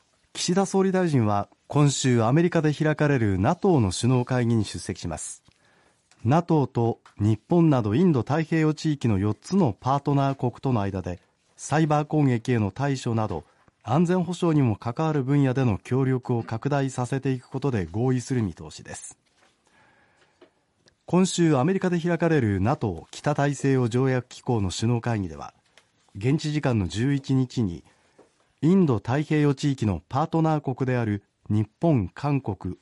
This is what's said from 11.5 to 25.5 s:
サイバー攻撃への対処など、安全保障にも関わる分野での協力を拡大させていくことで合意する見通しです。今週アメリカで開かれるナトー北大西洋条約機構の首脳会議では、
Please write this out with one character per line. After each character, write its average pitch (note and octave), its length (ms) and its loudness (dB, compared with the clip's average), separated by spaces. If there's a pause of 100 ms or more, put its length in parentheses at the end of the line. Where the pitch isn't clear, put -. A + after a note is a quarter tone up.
サ - 240 -2
イ D#3+ 80 2
バ D3+ 160 0
ー - 20 -6
攻 D3+ 200 0
撃 B2 260 0
へ A#2 80 2
の G2+ 120 0
対 C3+ 280 -4
処 A#2 160 -4
な A2 120 0
ど、 E2+ 160 -8 (400)
安 D3 220 2
全 F3+ 180 0
保 F3 100 -6
障 E3+ 220 0
に D3 60 4
も A2+ 140 2
関 A#2 300 -6
わ D#3 80 -2
る C#3+ 100 -2
分 C#3 200 2
野 C3 100 2
で C3+ 100 0
の G#2 140 2
協 C3 280 -2
力 B2+ 280 -2
を A#2 100 -2
拡 A2+ 260 -8
大 C#3 200 -2
さ B2+ 160 -4
せ C3 160 -4
て C#3 100 -2
い B2+ 80 -4
く - 80 -20
こ C3+ 120 -10
と C3+ 120 -2
で G2+ 140 -2
合 A#2 280 -2
意 B2+ 80 -2
す C3 120 -8
る A#2+ 100 0
見 F2+ 100 -4
通 D#2 180 -18
し - 120 -20
で - 120 -14
す。 - 220 -18 (1900)
今 F3+ 200 2
週 E3 300 2
ア B2+ 80 2
メ F3+ 100 2
リ F#3+ 60 -2
カ F#3 100 -2
で F3 100 0
開 E3+ 180 -2
か E3+ 100 0
れ D#3 140 2
る G2+ 180 0
ナ A#2 160 0
ト A2 180 -4
ー D#2 180 -12
北 - 220 -4
大 C#3+ 220 0
西 C#3 160 0
洋 B2+ 160 2
条 B2 220 0
約 B2+ 180 -2
機 - 140 -20
構 A#2+ 180 -2
の F#2+ 120 0
首 A#2 220 -2
脳 A#2 80 -2
会 A#2 200 -4
議 F2+ 80 -6
で D2 80 -14
は、 B1+ 160 -16 (640)